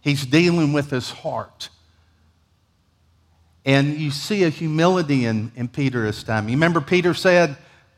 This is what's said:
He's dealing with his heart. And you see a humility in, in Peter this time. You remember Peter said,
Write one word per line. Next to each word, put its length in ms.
He's 240
dealing 480
with 160
his 220
heart. 580
And 320
you 140
see 340
a 60
humility 760
in, 300
in 120
Peter 340
this 220
time. 260
You 60
remember 260
Peter 320
said, 420